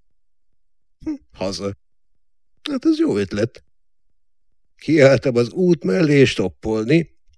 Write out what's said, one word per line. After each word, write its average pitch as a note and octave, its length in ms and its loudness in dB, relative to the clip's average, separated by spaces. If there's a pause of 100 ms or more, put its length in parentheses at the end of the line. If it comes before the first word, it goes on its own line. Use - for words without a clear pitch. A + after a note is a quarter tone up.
(1000)
Hm, D#4 140 -10 (200)
haza. G2 400 -8 (1000)
Hát C4+ 140 -8
ez D#4 140 0
jó D#4 180 -2
ötlet. - 480 -4 (1120)
Kiálltam C3+ 600 2
az A#2+ 140 0
út F3 340 0
mellé D#3 400 4
stoppolni, A2 920 -4 (220)